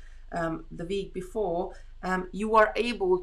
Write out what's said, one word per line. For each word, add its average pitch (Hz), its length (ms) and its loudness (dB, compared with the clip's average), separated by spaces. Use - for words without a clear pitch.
um, 165 400 -4
the 165 140 -10
week 196 280 -4
before, 185 600 -2
um, 185 280 0
you 214 240 0
are 214 200 8
able 196 480 2